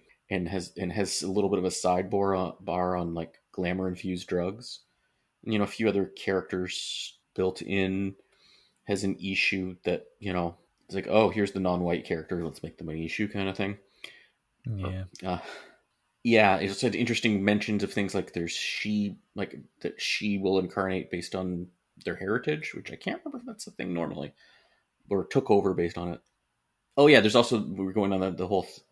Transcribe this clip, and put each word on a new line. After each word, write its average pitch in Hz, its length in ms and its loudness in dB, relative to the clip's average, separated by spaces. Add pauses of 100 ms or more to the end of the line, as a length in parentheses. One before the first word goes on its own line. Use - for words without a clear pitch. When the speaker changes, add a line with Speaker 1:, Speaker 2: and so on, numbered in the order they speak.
(300)
Speaker 1:
and 92 200 -2
has, 92 280 -6
and 90 140 -4
has 98 300 -2
a 95 100 -4
little 101 180 2
bit 95 100 2
of 90 60 0
a - 40 0
sidebar 95 680 0
on, 92 220 -2
bar 90 380 0
on, 87 160 -4
like, 85 260 -8 (140)
glamour-infused 92 720 -4
drugs. 95 540 -4 (640)
And, 110 80 -2
you 107 60 2
know, 104 60 2
a - 20 0
few 113 200 -2
other 98 200 2
characters - 1080 -4 (180)
built 92 260 0
in. 95 540 -2 (680)
Has 101 200 -2
an 95 100 0
issue 92 680 -2
that, 87 220 0 (120)
you 98 140 -4
know, 87 240 0 (280)
it's - 100 -12
like, 95 140 -4
"Oh, 208 200 8
here's 104 240 0
the 95 80 -2
non-white 90 420 0
character, 85 400 -4
let's 78 180 -8
make 80 160 -10
them 82 120 -10
an 78 80 -8
issue," 82 320 -4
kind 98 180 -4
of 95 80 -4
thing. 98 220 -4 (880)
Speaker 2:
Yeah. 92 400 -6 (200)
Speaker 1:
Uh, 87 120 -2 (840)
yeah, 107 360 8
it 87 100 0
just 98 140 -6
had 123 120 2
interesting 113 520 2
mentions 104 380 2
of 98 100 -4
things 98 200 -2
like 92 200 -4
there's 85 180 -4
she, 104 640 -2 (200)
like, 98 220 -6 (260)
that - 180 -6
she 104 360 0
will 95 220 4
incarnate 92 520 0
based 87 220 -6
on 90 340 -4 (360)
their 90 140 -4
heritage, 123 580 -2
which - 160 -12
I - 60 -12
can't 294 260 -6
remember 277 140 -12
if 240 80 -14
that's 233 220 -14
a - 40 -16
thing - 220 -6
normally, - 400 -4 (760)
or 98 140 2
took - 260 0
over 98 240 6
based 87 240 -2
on 87 120 -4
it. 82 100 -8 (800)
Oh 143 100 10
yeah, 135 140 12
there's 104 160 6
also, 117 240 4
we 95 240 -4
were 95 80 -4
going 101 180 2
on 95 80 0
the, 95 120 0
the 90 160 -4
whole 95 160 0
th-, - 180 -18 (100)